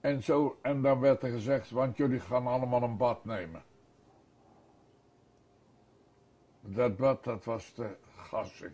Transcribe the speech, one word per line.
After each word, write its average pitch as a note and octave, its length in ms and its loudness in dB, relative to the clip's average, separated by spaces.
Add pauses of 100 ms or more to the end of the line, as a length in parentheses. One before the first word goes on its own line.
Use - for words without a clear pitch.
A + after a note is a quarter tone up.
En C#3 220 0
zo, D3 400 2
en C#3 200 -2
dan C3+ 180 4
werd C3+ 220 6
er C3 80 -2
gezegd: A#2+ 400 -2
"Want B2 260 -2
jullie C3 240 2
gaan B2 260 -2
allemaal B2 360 0
een A#2 140 -2
bad A#2+ 280 0
nemen." F2 380 -8 (3000)
Dat G#2 360 0
bad, B2+ 280 2
dat A#2 200 -6
was A2+ 300 -6
de G#2 220 -8 (200)
gassing. F#2+ 580 -8